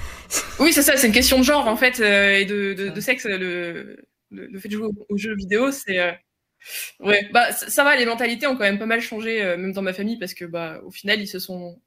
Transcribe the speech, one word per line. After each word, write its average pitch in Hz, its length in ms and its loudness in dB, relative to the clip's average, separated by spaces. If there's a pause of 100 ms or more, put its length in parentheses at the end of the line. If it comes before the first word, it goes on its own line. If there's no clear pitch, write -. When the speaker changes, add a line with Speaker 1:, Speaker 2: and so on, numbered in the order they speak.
(600)
Speaker 1:
Oui, 311 120 6
c'est 302 120 4
ça, 285 120 4
c'est 269 120 4
une 208 60 4
question 247 260 6
de 262 40 6
genre, 269 240 4
en 214 80 2
fait, 254 240 2
euh, 202 380 4
et 196 80 2
de, 202 280 -2
de, 196 140 -6
Speaker 2:
Ça. 175 60 -8
Speaker 1:
de 208 80 -8
sexe, 262 240 -4
le, 175 720 -6 (340)
le, 196 160 -14
le 196 120 -16
fait 202 100 -14
de 208 40 -8
jouer 214 140 -4
aux, 208 220 -8
aux 208 80 -2
jeux 214 180 -4
vidéo, 208 360 2
c'est, 190 280 -4
euh... 175 120 0 (880)
Ouais, 202 320 2
bah, 240 200 4
ça, - 180 -6
ça 285 140 4
va, 285 120 6
les 247 100 2
mentalités 233 420 -2
ont 262 100 2
quand 214 60 0
même 202 160 2
pas 220 80 -6
mal 226 120 0
changé, 226 440 -4
euh, 180 120 0
même 185 160 -4
dans 196 120 -6
ma 185 100 -2
famille, 208 260 -4
parce 190 140 -8
que, 180 120 -14
bah, 165 380 -8
au - 80 -18
final, 202 300 -2
ils 202 60 -8
se 185 120 -10
sont 180 480 -12